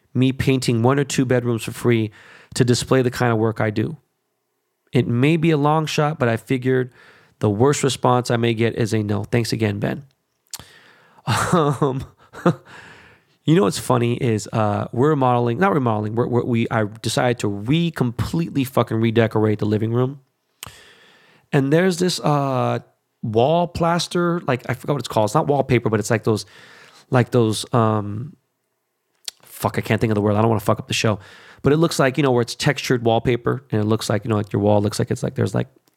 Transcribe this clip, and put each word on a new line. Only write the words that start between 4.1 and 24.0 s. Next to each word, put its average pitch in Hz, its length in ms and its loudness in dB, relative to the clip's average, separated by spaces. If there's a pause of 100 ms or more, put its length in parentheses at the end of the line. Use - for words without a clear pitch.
It 123 160 2
may 135 300 2
be 160 140 2
a 156 60 2
long 151 280 2
shot, 151 340 -2
but 127 80 2
I 113 100 0
figured 127 540 -2 (480)
the 110 100 2
worst 123 340 2
response 123 460 2
I 120 80 0
may 117 160 0
get 113 220 -2
is 107 180 -2
a 110 100 0
no. 104 200 -2
Thanks 120 300 -2
again, 104 260 -2
Ben. 135 300 -4
<laughs> - 60 -20 (1400)
Um, 143 520 0 (400)
<laughs> 170 80 4 (880)
you 147 120 4
know 196 80 4
what's 190 140 0
funny 120 380 0
is, 110 380 -2
uh, 104 400 -2
we're 123 160 2
remodeling, 123 500 0
not 196 140 2
remodeling, 110 420 -2
we're, 120 120 0
we're, 120 160 0
we, 117 280 0
I 110 140 0
decided 120 540 -2
to - 80 -2
re-, 127 440 -2
completely 139 720 -2
fucking 120 340 -2
redecorate 110 600 2
the - 60 -4
living 107 260 0
room. 127 300 -2 (1300)
And 139 200 0
there's 175 260 2
this, 175 240 -2
uh, 131 580 0 (420)
wall 143 460 2
plaster, 175 800 -2